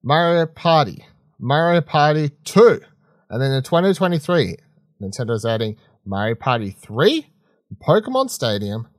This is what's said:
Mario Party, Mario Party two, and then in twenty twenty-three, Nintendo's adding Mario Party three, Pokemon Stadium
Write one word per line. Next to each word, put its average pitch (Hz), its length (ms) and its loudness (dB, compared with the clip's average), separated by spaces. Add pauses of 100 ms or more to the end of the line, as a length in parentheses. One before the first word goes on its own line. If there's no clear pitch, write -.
Mario 170 420 2
Party, 160 600 0 (340)
Mario 165 420 2
Party 151 500 0 (120)
two, 208 380 4 (480)
and 117 120 -6
then 135 120 0
in 131 100 -2
twenty 180 300 2
twenty-three, 175 640 -2 (440)
Nintendo's 110 440 -6
adding 110 320 -4 (280)
Mario 104 300 -2
Party 113 360 -4
three, 185 600 -2 (560)
Pokemon 254 420 0
Stadium 104 580 -6 (120)